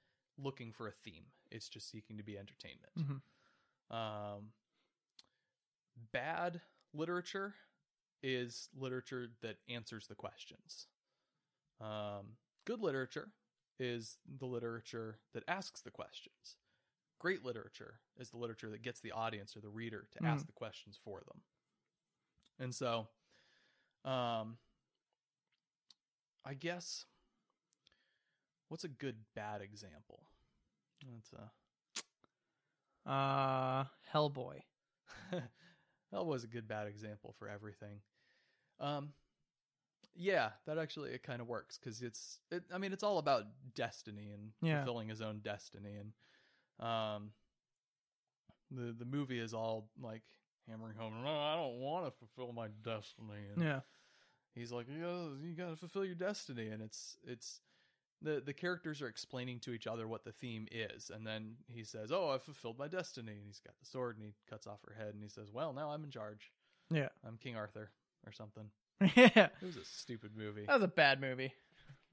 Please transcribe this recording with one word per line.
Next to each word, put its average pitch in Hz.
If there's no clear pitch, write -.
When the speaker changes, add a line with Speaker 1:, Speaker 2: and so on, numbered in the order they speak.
Speaker 1:
looking 135
for 110
a 101
theme. 85
It's 110
just -
seeking 107
to 107
be 104
entertainment. -
Speaker 2:
Mm-hmm. -
Speaker 1:
Um, 104
bad 170
literature 175
is 123
literature 127
that 110
answers 117
the 110
questions. -
Um, 107
good 240
literature 143
is 120
the 131
literature 117
that 117
asks 185
the -
questions. -
Great 180
literature -
is 120
the 117
literature 117
that 107
gets 120
the 113
audience 110
or 107
the 107
reader 110
to -
ask 151
Speaker 2:
Mm. -
Speaker 1:
the -
questions -
for 98
them. -
And 127
so, 117
um, 120
I 135
guess, 170
what's -
a 170
good 131
bad 104
example? 101
That's 113
a -
Speaker 2:
Uh, 135
Hellboy. 143
Speaker 1:
<laughs> -
Hellboy's 160
a 117
good 110
bad 107
example 104
for 104
everything. 104
Um, 147
yeah, 170
that 151
actually, 147
it 127
kinda 120
works, 117
'cause 117
it's, -
it, 175
I 185
mean, 190
it's 190
all 208
about 127
destiny 107
and 104
Speaker 2:
Yeah. 160
Speaker 1:
fulfilling 117
his 110
own 107
destiny, 101
and, 104
um, 107
the, 120
the 117
movie 131
is 113
all, 110
like, 113
hammering 110
home, 110
"No, 151
I 151
don't 131
wanna 156
fulfill 120
my 117
destiny," 107
and 104
Speaker 2:
Yeah. 143
Speaker 1:
he's 120
like, 120
"You 147
gotta, 170
you 170
gotta 170
fulfill 180
your 185
destiny," 170
and 110
it's, -
it's, -
the, 151
the 139
characters 170
are 131
explaining 123
to 123
each 113
other 113
what 113
the 113
theme 110
is, 113
and 110
then 110
he 117
says, 107
"Oh, 175
I've 131
fulfilled 123
my 139
destiny," 143
and 101
he's 101
got -
the -
sword, 123
and 107
he 104
cuts -
off 104
her 110
head, 107
and 104
he 104
says, 104
"Well, 143
now 147
I'm 151
in 143
charge. 107
Speaker 2:
Yeah. 151
Speaker 1:
I'm 117
King 120
Arthur," 107
or 107
something. 107
Speaker 2:
<laughs> 190
Yeah. 240
Speaker 1:
It -
was 175
a -
stupid 107
movie. 104
Speaker 2:
That 277
was 226
a 180
bad 139
movie. 131